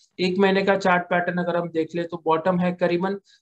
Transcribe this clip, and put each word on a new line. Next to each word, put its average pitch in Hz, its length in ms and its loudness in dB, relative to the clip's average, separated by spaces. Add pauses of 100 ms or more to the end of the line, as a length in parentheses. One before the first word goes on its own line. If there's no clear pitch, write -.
(200)
एक 180 200 -2
महीने 196 240 4
का 196 140 4
chart 180 280 2
pattern 175 340 -2
अगर 170 180 -2
हम 170 140 -4
देख 160 240 -4
ले 170 100 -4
तो 170 200 -12
bottom 160 340 0
है 180 160 0
करीबन 180 440 -2 (220)